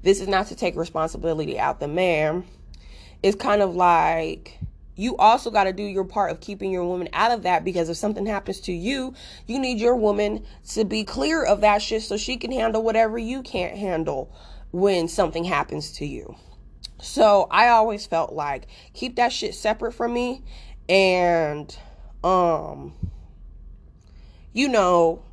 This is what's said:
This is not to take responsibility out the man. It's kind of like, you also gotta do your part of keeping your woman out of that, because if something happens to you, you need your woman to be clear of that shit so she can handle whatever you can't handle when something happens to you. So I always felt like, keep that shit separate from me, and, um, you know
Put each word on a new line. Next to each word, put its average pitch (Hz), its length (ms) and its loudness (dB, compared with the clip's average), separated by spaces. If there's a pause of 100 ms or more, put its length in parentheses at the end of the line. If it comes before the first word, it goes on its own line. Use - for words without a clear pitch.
This 190 180 4
is 190 80 -6
not 196 200 2
to - 80 -12
take - 200 -2
responsibility 160 840 -4
out 139 200 -2
the 143 80 -6
man. 165 560 0 (800)
It's 196 140 4
kind 208 260 0
of 185 140 0
like, 165 800 2 (380)
you 220 220 -4
also 226 340 4
gotta 196 220 2
do 202 100 -6
your 190 220 -4
part 190 260 -2
of 165 80 -8
keeping 196 320 -8
your 180 140 -2
woman 180 280 -4
out 220 180 2
of 220 120 -2
that, 175 200 0
because 170 260 -2
if 165 80 -6
something 208 280 -4
happens 196 360 -6
to 185 100 -8
you, 254 420 -4 (320)
you 240 140 -4
need 254 200 -2
your 240 160 4
woman 208 480 0 (260)
to 214 160 0
be 214 180 -2
clear 302 400 0
of 208 180 4
that 208 200 4
shit 220 200 -4
so 208 160 -6
she 247 200 -6
can 233 140 -8
handle 226 300 0
whatever 226 360 2
you 247 260 -6
can't 185 340 -6
handle 160 560 -4 (380)
when 180 360 2
something 170 360 -2
happens 151 480 -4
to - 140 -10
you. 139 300 -12 (640)
So 208 520 4
I 220 180 6
always 220 380 4
felt 165 260 -2
like, 143 340 -6 (260)
keep - 240 -8
that 240 140 2
shit - 220 -6
separate 226 400 -4
from 240 200 -4
me, 247 300 -4 (460)
and, 175 880 2 (480)
um, 156 720 0 (1600)
you 269 140 2
know 180 640 4